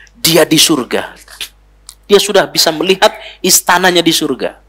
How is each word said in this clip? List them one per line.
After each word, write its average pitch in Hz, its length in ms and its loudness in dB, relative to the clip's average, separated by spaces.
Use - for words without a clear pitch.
dia 160 320 2
di 156 80 2
surga. 120 560 -2
Dia 202 80 6
sudah 190 320 2
bisa - 240 -2
melihat 175 400 0
istananya 180 560 0
di 165 80 0
surga. 131 480 -4